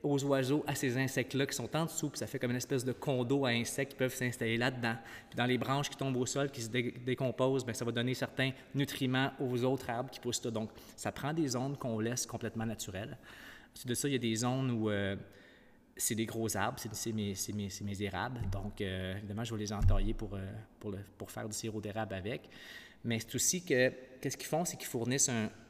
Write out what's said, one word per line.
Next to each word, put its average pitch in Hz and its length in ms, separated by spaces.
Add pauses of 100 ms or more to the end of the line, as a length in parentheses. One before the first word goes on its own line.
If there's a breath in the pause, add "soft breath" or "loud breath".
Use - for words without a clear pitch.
aux 143 240
oiseaux, 139 420
à 143 80
ces 123 220
insectes-là 135 480
qui - 100
sont 117 220
en 165 80
dessous, - 240
puis - 80
ça 110 100
fait 135 120
comme 123 120
une 123 60
espèce 123 260
de 127 100
condo 131 520
à 123 40
insectes 117 420
qui - 60
peuvent 127 160
s'installer 117 440
là-dedans. 120 380 (340 loud breath)
Puis - 80
dans 123 80
les 127 120
branches 135 320
qui - 60
tombent 135 220
au 123 80
sol, 139 260
qui 120 100
se 113 80
dé-, 120 240 (120)
décomposent, 131 580
ben, 120 100
ça 120 120
va 117 80
donner 120 220
certains 135 360 (240 loud breath)
nutriments 131 640
aux 123 240
autres 131 260
arbres 120 200
qui - 100
poussent - 240
là. 120 80
Donc, 110 200 (260 loud breath)
ça 104 160
prend 139 180
des 160 160
zones 131 300
qu'on 110 220
laisse 117 260
complètement 113 400
naturelles. 110 520 (560 loud breath)
Ensuite - 140
de 123 60
ça, 143 160
il - 20
y 135 40
a 123 40
des 117 160
zones 127 360
où, 110 180
euh, 101 260 (800 loud breath)
c'est - 200
des 113 100
gros 110 320
arbres, 107 220
c'est, 107 160
c'est 113 180
mes, 101 220
c'est - 180
mes, 101 160
c'est - 160
mes 101 160
érables. 104 400 (100)
Donc, 101 300
euh, 92 360
évidemment, 104 280
je 113 80
vais 107 80
les 101 100
entailler 104 420
pour, 101 220
euh, 95 40 (420)
pour 107 100
le, 95 60 (200)
pour - 140
faire 113 160
du 107 80
sirop 110 240
d'érable 104 360
avec. 101 340 (560 loud breath)
Mais 117 140
c'est - 160
aussi 175 280
que, 127 280 (280)
qu'est-ce 135 160
qu'ils - 120
font, 165 180
c'est - 100
qu'ils - 120
fournissent 123 420
un 110 200 (200)